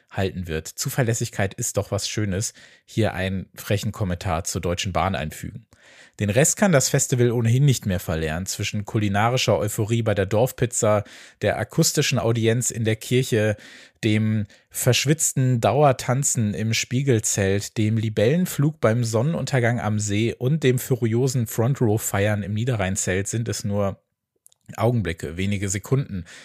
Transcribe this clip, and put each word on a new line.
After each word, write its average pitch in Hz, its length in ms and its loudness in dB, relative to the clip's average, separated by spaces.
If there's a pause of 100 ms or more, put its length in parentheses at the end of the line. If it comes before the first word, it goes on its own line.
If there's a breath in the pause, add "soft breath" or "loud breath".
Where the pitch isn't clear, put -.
(100)
halten 92 360 -4
wird. 80 220 -6
Zuverlässigkeit 113 840 -2
ist - 240 -6
doch 95 120 -2
was 98 160 -4
Schönes. 104 460 -4 (320 loud breath)
Hier 107 300 -2
einen 95 400 -4
frechen 104 380 -4
Kommentar 87 520 -4
zur - 160 -6
Deutschen 87 320 -4
Bahn 82 220 0
einfügen. 80 520 -8 (540 loud breath)
Den 104 100 0
Rest 123 260 2
kann 196 160 4
das 135 160 4
Festival 123 420 2
ohnehin 120 340 2
nicht 135 220 2
mehr 90 140 0
verlernen. 80 460 -4
Zwischen 104 380 -6
kulinarischer 107 760 2
Euphorie 110 440 -2
bei 110 120 0
der 95 120 0
Dorfpizza, 107 800 0 (380 loud breath)
der 101 160 2
akustischen 139 600 0
Audienz 113 520 2
in 117 140 -4
der 110 120 2
Kirche, 110 600 0 (460 loud breath)
dem 110 440 2 (240 soft breath)
verschwitzten 127 880 2
Dauertanzen 123 960 2
im 110 200 -2
Spiegelzelt, 107 1040 0
dem 110 220 2
Libellenflug 139 840 0
beim 117 240 2
Sonnenuntergang 120 760 0
am 107 200 -2
See 104 360 0
und 151 300 0
dem 127 140 4
furiosen 120 680 0
Front-Row-Feiern 107 960 0
im 98 120 -6
Niederrheinzelt 101 760 -2
sind 117 200 -4
es - 160 -6
nur 101 380 -2 (720)
Augenblicke, 95 600 -2
wenige 98 320 -2
Sekunden 101 560 -2 (200 loud breath)